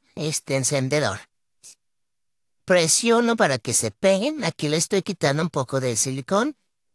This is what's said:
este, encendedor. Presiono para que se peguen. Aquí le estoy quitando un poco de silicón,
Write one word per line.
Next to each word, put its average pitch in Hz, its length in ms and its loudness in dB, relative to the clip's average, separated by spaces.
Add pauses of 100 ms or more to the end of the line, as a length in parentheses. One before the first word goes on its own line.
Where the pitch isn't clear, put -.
(140)
este, 151 420 -4
encendedor. 131 680 0 (1400)
Presiono 226 680 2
para 160 220 2
que 120 160 -6
se 110 160 0
peguen. 220 540 0
Aquí 156 260 -4
le 151 80 0
estoy 190 240 0
quitando 156 400 0
un 170 80 -2
poco 135 300 -2
de 127 160 -2
silicón, 190 600 -2 (400)